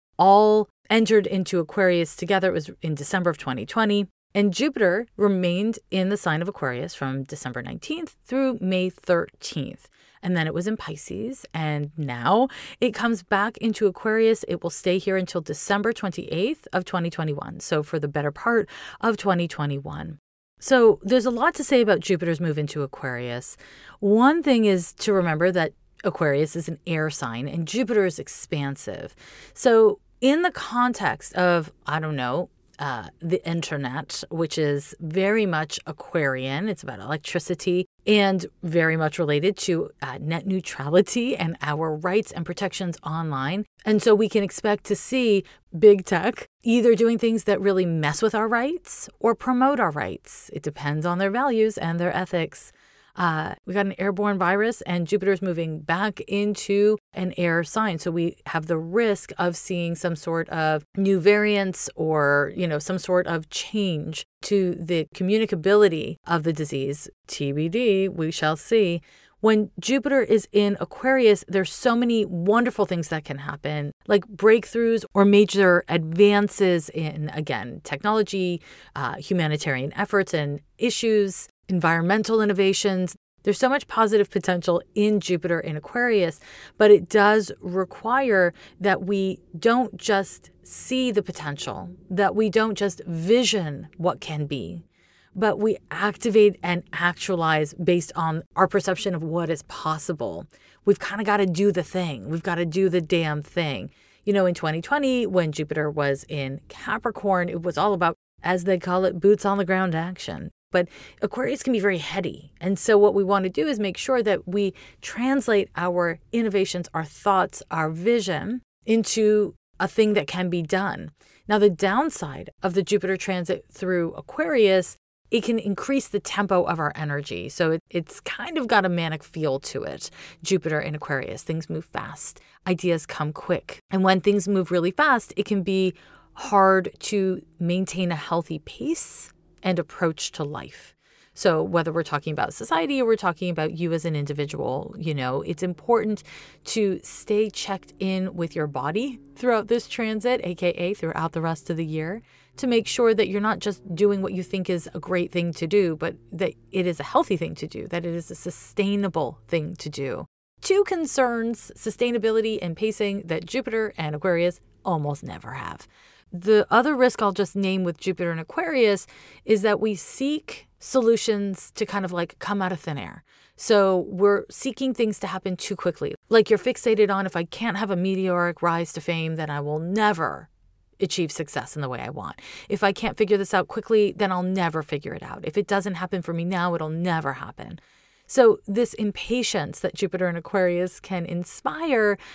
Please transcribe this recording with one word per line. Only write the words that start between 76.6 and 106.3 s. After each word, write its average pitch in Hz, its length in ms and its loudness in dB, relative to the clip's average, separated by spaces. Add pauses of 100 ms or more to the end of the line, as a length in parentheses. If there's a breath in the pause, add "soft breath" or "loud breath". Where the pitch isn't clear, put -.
in, 151 460 -6
again, 120 500 -6
technology, 190 800 -2 (340 loud breath)
uh, 135 200 -6
humanitarian 151 800 -2
efforts 196 380 -2
and 143 280 -2 (180)
issues, 214 720 0 (200)
environmental 185 720 2
innovations. 190 760 2 (280)
There's 202 140 0
so 254 100 4
much 277 200 -2
positive 214 420 2
potential 180 520 0 (120)
in 208 260 2
Jupiter 170 380 -2
in 156 180 -6
Aquarius, 208 640 0 (380 loud breath)
but 214 140 8
it 196 180 10
does 208 420 6 (100)
require 190 920 0 (260 loud breath)
that 190 260 0
we 190 360 0 (180)
don't 233 380 2
just - 540 -2 (120)
see 254 480 -2
the 202 120 0
potential, 143 680 -8 (200)
that 190 260 2
we 214 140 2
don't 220 260 2
just 202 300 -4
vision 175 920 0
what 170 240 -2
can 151 260 -6
be, 143 380 -8 (500 soft breath)
but 208 240 0
we 208 200 0 (120)
activate 208 720 4
and 175 200 -2 (100)
actualize 165 840 0
based 175 420 0
on 160 260 -2 (120)
our 185 140 4
perception 185 460 -2
of 156 80 -6
what 165 260 -2
is 165 140 -4
possible. 147 840 -6 (380 soft breath)
We've 202 160 4
kinda 208 240 -6
gotta 202 220 2
do 185 260 2
the 180 120 0
thing. 147 440 -6
We've 160 140 -4
gotta 170 240 -2
do 180 240 2
the 180 100 2
damn 156 400 0
thing. 147 500 -4 (340 soft breath)
You 202 100 0
know, 196 100 4
in 180 100 2
twenty 160 280 -4
twenty, 262 440 0
when 175 260 0
Jupiter 151 380 -4
was 143 380 -2
in 135 400 -6